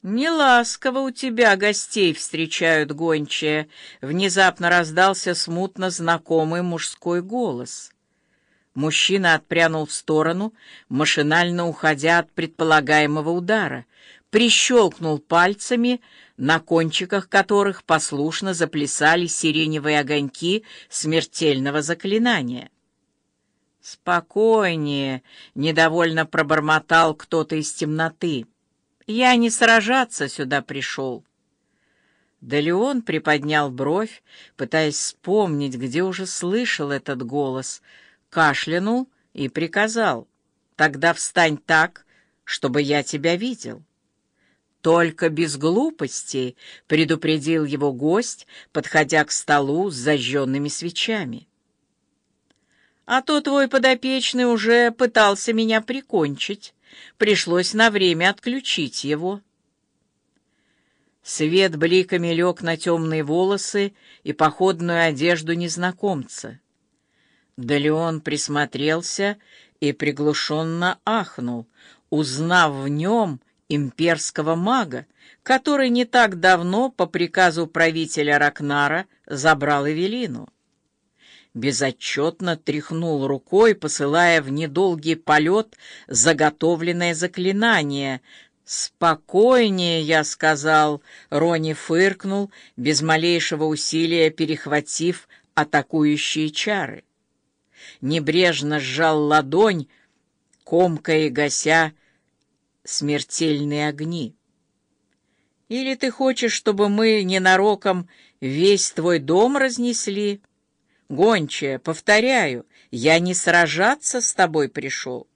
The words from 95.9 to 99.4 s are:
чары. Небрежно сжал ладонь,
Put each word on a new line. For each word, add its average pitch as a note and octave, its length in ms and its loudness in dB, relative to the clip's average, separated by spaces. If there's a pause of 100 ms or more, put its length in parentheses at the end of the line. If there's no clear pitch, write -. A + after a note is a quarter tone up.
чары. D#3 520 -6 (960)
Небрежно D3+ 800 0
сжал D3+ 440 0
ладонь, D3+ 640 2 (760)